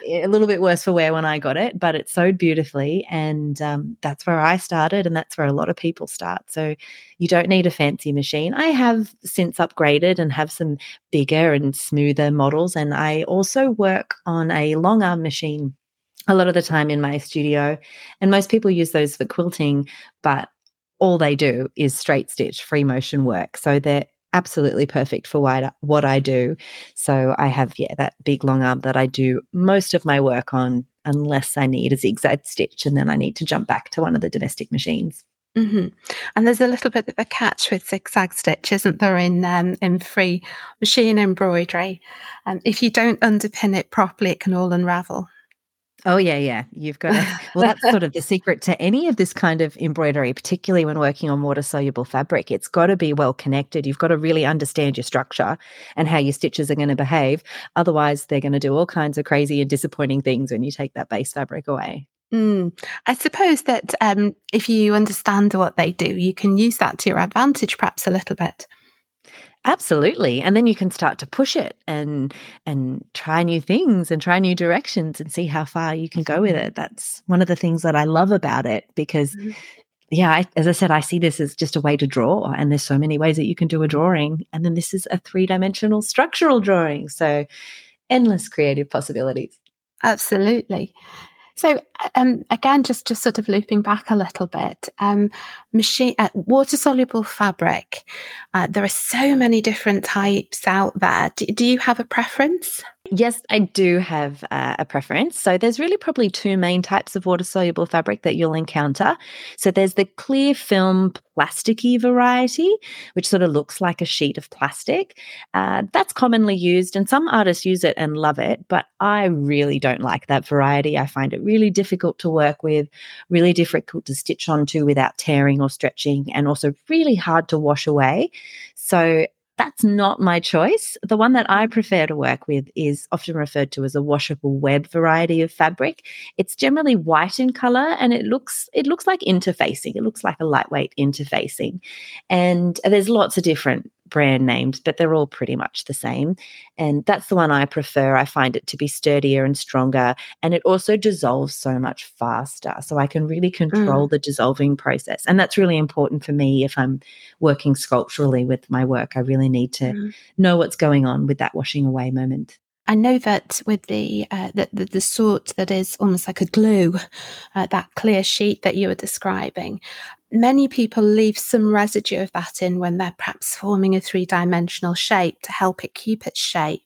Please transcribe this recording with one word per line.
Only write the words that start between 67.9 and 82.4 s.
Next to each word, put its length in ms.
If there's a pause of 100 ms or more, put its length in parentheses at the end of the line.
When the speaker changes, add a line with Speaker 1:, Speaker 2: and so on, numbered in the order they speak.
Speaker 2:
a 60
little 240
bit. 300 (1000)
Speaker 1:
Absolutely. 800
And 140
then 120
you 80
can 160
start 260
to 80
push 300
it 200 (120)
and, 440 (340)
and 380 (100)
try 280
new 180
things 520
and 100
try 160
new 160
directions 640
and 120
see 140
how 180
far 300
you 140
can 140
go 180
with 140
it. 220
That's 500
one 160
of 60
the 80
things 260
that 140
I 80
love 260
about 360
it 180 (100)
because, 400
Speaker 2:
Mm-hmm. 160 (600)
Speaker 1:
yeah, 200
I, 240
as 140
I 40
said, 200
I 80
see 180
this 220
as 160
just 180
a 60
way 160
to 100
draw, 460